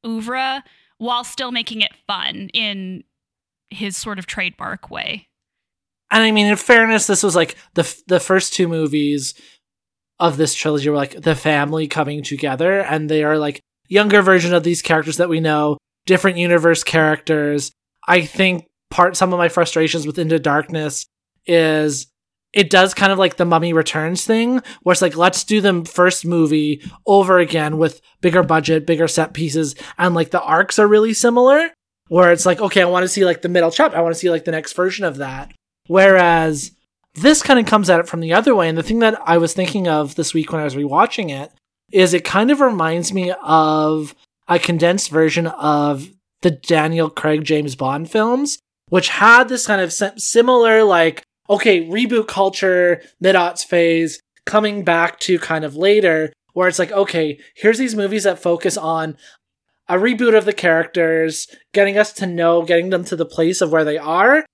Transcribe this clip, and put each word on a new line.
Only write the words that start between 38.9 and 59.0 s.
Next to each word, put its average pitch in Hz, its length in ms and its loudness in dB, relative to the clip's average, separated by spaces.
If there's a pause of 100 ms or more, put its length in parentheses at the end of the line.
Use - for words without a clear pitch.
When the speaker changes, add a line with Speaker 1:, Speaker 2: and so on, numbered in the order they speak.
Speaker 2:
that 220 280 2
I 170 80 4
was 165 160 2
thinking 185 340 -4
of 151 280 -2
this - 180 -4
week 156 180 -4
when 160 100 -4
I 151 40 -4
was 139 120 -6
rewatching 147 540 -2
it 139 220 -12 (400)
is 185 220 4
it 170 100 -2
kind 214 260 0
of 285 100 2
reminds 175 520 0
me 185 200 -4 (100)
of 156 720 0 (340)
a 175 100 2
condensed 175 520 0
version 160 360 0
of 147 600 -2 (320)
the 180 100 2
Daniel 160 600 -2
Craig 156 340 -2
James 147 320 -2
Bond 139 340 -6
films, 247 480 -2 (300)
which 180 200 0
had 247 400 6
this 240 180 -6
kind 202 140 0
of 180 120 -4
si-, 196 240 -4
similar, 233 680 4
like, 170 380 2 (280)
okay, 196 360 2
reboot 220 400 0
culture, 185 760 0 (180)
mid-aughts 180 440 0
phase, 165 540 0 (280)
coming 208 380 -2
back 170 360 0
to 180 180 0
kind 160 280 -6
of 143 100 -10
later, 170 560 2 (220)
where 180 140 0
it's 175 100 -2
like, 180 140 -2
okay, 165 460 -2 (160)
here's 220 240 0
these 247 160 -4
movies 202 300 -4
that 185 140 0
focus 170 400 -2
on 160 380 -4 (720)